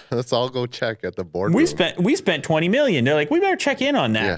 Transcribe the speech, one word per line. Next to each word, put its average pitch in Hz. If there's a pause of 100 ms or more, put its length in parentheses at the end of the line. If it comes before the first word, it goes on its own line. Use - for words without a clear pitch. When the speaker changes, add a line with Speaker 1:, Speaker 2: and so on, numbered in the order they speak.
Speaker 1:
<laughs> -
let's 123
all 123
go 127
check 117
at 92
the 95
board 90
Speaker 2:
we 220
Speaker 1:
room. 339
Speaker 2:
spent, -
we 214
spent 165
twenty 165
million." 208
They're 143
like, 151
"We 330
better 392
check -
in 277
on 131
that." 110
Speaker 1:
Yeah. 90